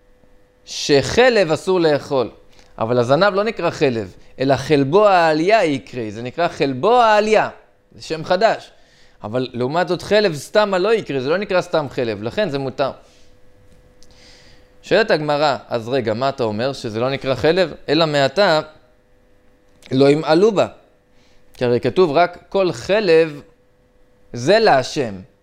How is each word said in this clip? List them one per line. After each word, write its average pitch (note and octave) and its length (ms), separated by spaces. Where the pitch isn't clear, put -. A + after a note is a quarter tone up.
שחלב F#3+ 840
אסור F#3 280
לאכול, C#3 500
אבל A#2+ 200
הזנב D3+ 340
לא G3 100
נקרא G3+ 260
חלב, A2+ 440
אלא C3+ 160
חלבו D3 520
העלייה F3 580
יקרי, B2 460
זה A2 100
נקרא C#3+ 260
חלבו E3 540
העלייה, G#3+ 480
זה A#2 80
שם D#3+ 200
חדש. F#3 480
אבל B2 300
לעומת C#3+ 340
זאת F3 140
חלב G3+ 320
סתם G3+ 400
הלא F#3+ 200
יקרי, C#3 280
זה C3 80
לא F3 80
נקרא G3 240
סתם D#3+ 280
חלב, A2 340
לכן G3 260
זה C#3 100
מותר. C3+ 320
שואלת G#3+ 300
הגמרא, D3 460
"אז A#2 220
רגע, A#2+ 240
מה C3 160
אתה C3 140
אומר, A2+ 300
שזה A2+ 260
לא B2+ 100
נקרא C3+ 260
חלב? D#3 380
אלא D#3+ 160
מעתה D#3 560
לא C#3 180
ימעלו D#3+ 420
בה." C#3+ 160
כי B2+ 120
הרי A#2+ 140
כתוב D3 320
רק E3+ 260
"כל F#3+ 220
חלב D#3+ 720
זה C#3+ 260
להשם", C#3 540